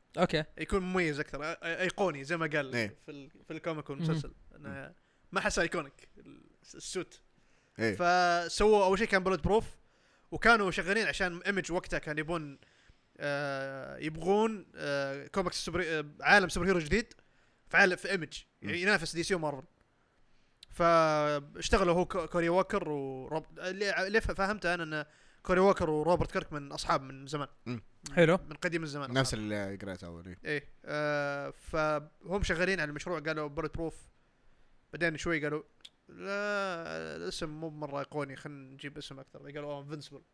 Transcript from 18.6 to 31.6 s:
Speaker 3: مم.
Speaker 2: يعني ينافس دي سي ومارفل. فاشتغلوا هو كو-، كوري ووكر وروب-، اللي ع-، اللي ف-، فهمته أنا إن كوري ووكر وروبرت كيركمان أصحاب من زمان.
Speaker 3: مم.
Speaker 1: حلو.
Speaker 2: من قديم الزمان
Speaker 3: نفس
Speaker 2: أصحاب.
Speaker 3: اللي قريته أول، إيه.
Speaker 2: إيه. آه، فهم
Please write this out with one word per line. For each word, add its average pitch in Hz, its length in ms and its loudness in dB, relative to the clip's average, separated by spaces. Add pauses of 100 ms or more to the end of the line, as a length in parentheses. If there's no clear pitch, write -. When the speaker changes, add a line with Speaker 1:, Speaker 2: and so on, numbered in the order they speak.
Speaker 3:
مم. - 60 -8
Speaker 2:
يعني 175 140 -2
ينافس 185 320 2
دي 165 80 -2
سي 190 120 0
ومارفل. 147 300 -4 (1040)
فاشتغلوا 160 1200 4
هو 180 120 4
كو-، 170 200 -2
كوري 170 220 2
ووكر 185 400 2
وروب-، 143 720 -6
اللي 190 320 -4
ع-، 175 160 0
اللي 208 140 4
ف-، 202 120 0
فهمته 190 420 0
أنا 175 80 -2
إن 156 220 -4 (380)
كوري 185 180 4
ووكر 185 300 6
وروبرت 156 420 4
كيركمان 147 400 -6
أصحاب 151 300 0
من 135 240 -14
زمان. 143 220 -6 (180)
Speaker 3:
مم. 120 160 -6 (300)
Speaker 1:
حلو. 170 260 6 (100)
Speaker 2:
من 151 80 -12
قديم 165 260 -2
الزمان 143 300 -6
Speaker 3:
نفس 127 220 4
Speaker 2:
أصحاب. 110 60 -2
Speaker 3:
اللي 101 360 -4
قريته 95 300 -8
أول، 85 200 -14
إيه. 92 180 -14
Speaker 2:
إيه. 147 200 -4 (200)
آه، 143 680 -2
فهم 156 920 -4